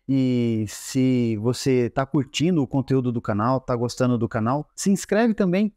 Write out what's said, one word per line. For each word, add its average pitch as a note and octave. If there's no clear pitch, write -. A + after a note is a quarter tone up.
e B2
se B2
você B2
tá C3+
curtindo D3+
o A#2+
conteúdo C3
do A#2
canal, A#2
tá B2+
gostando B2
do A2+
canal, B2
se -
inscreve G#3
também. G3+